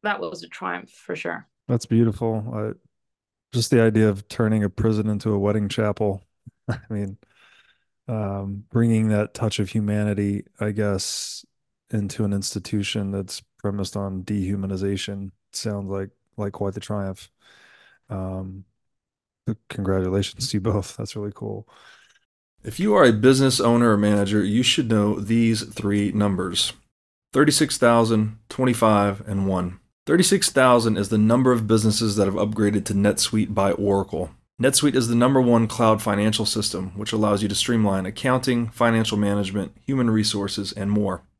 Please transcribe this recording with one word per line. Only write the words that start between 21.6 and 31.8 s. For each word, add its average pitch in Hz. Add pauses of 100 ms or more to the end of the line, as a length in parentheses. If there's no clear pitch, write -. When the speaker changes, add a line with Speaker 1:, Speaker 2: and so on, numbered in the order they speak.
Speaker 2:
If 113
you 208
are 185
a 120
business 131
owner 117
or 104
manager, 104
you 107
should 127
know 104
these 113
three 101
numbers: 95 (600)
thirty-six 147
thousand, 113 (100)
twenty-five, 107
and 98
one. 90 (280)
Thirty-six 180
thousand 120
is 98
the 110
number 123
of 110
businesses 107